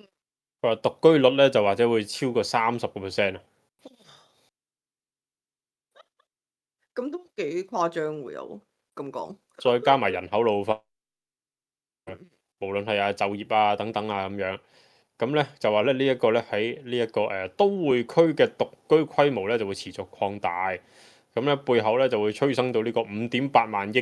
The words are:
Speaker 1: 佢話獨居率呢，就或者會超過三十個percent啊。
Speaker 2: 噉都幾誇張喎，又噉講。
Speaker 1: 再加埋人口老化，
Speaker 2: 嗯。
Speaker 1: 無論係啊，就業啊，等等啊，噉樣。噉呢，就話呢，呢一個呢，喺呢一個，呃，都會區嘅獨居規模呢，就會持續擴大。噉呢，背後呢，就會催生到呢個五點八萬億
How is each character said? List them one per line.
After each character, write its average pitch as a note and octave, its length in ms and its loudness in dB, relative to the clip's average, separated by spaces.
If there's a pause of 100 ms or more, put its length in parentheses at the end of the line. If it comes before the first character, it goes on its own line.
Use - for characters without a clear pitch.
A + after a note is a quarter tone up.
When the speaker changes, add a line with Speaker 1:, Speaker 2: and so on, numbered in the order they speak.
(600)
Speaker 1:
佢 - 20 -6
話 A2+ 140 0
獨 - 240 -2
居 D#3+ 180 8
率 C3 180 6
呢， C#3 120 6
就 A2 140 2
或 G2+ 120 2
者 A#2 140 2
會 A2 160 2
超 B2+ 280 -4
過 A#2 120 2
三 A#2 340 0
十 - 100 -6
個 G#2 120 -10
percent F#2+ 380 -2
啊。 - 40 -18 (3500)
Speaker 2:
噉 B3+ 160 -6
都 F4 80 -10 (180)
幾 F3+ 280 -6
誇 F3 240 -2
張 D#3 320 -6
喎， G#2 120 -14
又 C2+ 280 -14 (340)
噉 C#3+ 160 -12
講。 E2+ 260 -12 (200)
Speaker 1:
再 B2 240 2
加 C#3 160 4
埋 G#2 140 0
人 F2+ 180 -6
口 G#2+ 140 0
老 G#2 220 2
化， G#2+ 180 -2 (1200)
Speaker 2:
嗯。 F#2 220 -18 (320)
Speaker 1:
無 G2 120 -6
論 G2+ 120 -2
係 G#2 160 0
啊， G2+ 120 0
就 G#2 140 -2
業 G#2 280 -4
啊， G#2 220 4
等 G#2+ 140 -6
等 G#2+ 180 -4
啊， G2 200 -6
噉 G2 80 -10
樣。 F#2+ 220 -6 (580)
噉 C3 180 -2
呢， C#3+ 140 2 (100)
就 G#2+ 140 0
話 G#2+ 100 4
呢， C3+ 120 2
呢 C3+ 120 -2
一 C3 100 2
個 A#2+ 160 2
呢， A#2 180 0
喺 A2+ 320 -4
呢 B2 160 -6
一 A2+ 80 0
個， G#2+ 180 -4
呃， F#2+ 260 -6
都 G3+ 180 2 (200)
會 B2 160 2
區 E3 300 4
嘅 B2 120 4 (100)
獨 - 120 -2 (200)
居 D#3 80 6
規 D3 360 2
模 G2+ 160 -4
呢， A#2+ 100 0
就 G#2 80 -2
會 G2 80 -6
持 - 180 -12
續 F#2+ 180 -10
擴 G2+ 280 -4
大。 F#2 380 -4 (580)
噉 A#2 80 -2
呢， C#3+ 140 2
背 B2+ 240 2
後 A2 200 2
呢， C3 80 4
就 A#2+ 120 0
會 G#2 120 0
催 C#3 200 0
生 B2 200 0
到 A2+ 100 0
呢 A#2 80 -2
個 A#2 120 -2
五 G#2+ 280 -6
點 C3+ 180 -2
八 B2+ 180 0
萬 G#2 280 -6
億 B2 80 2